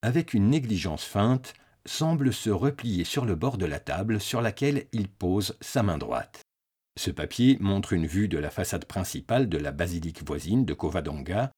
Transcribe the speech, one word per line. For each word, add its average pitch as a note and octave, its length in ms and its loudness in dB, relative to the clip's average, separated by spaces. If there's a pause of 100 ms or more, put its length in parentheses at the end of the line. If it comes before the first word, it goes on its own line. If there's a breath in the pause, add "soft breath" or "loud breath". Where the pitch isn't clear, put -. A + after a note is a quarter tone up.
avec C3+ 320 0
une G#2 160 6
négligence G2+ 540 0
feinte, B2 500 2 (320 soft breath)
semble D3+ 480 2
se - 160 -2
replier G#2+ 540 0
sur C#3 220 -2
le G2 100 2
bord A#2 220 -2
de F#2 80 -2
la C#2+ 140 -4
table G#2 400 -2
sur A#2 220 -2
laquelle C#3 500 0
il G#2 160 -2
pose F#2 540 0
sa - 220 -2
main F2 140 2
droite. B1 440 -6 (560)
Ce - 140 -4
papier B2 480 4
montre G2 340 2
une E2 140 2
vue G2 200 0
de E2+ 100 0
la D2 120 -2
façade - 360 -4
principale A2 640 -2
de D#2 80 -2
la D2 140 -4
basilique E2 540 -4
voisine F2+ 400 0
de - 80 -2
Covadonga D#2+ 840 -2